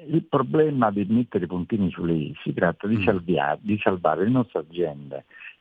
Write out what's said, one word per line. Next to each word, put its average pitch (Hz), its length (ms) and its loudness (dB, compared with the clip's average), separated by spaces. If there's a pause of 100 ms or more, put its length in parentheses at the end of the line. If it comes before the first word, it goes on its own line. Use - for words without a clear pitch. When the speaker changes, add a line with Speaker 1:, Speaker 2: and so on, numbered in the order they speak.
Speaker 1:
il 165 200 0
problema 139 680 2
di 101 140 0
mettere 110 400 0
i - 20 -2
puntini 90 440 -2
sulle 85 220 -2
i, 78 300 -2
si - 80 -4
tratta 92 360 0
di 110 100 2
Speaker 2:
Mm. 98 80 -2
Speaker 1:
salvia-, 85 560 0
di 104 200 -2
salvare 85 440 2
le 117 60 2
nostre 123 280 0
aziende, 73 640 -6 (380)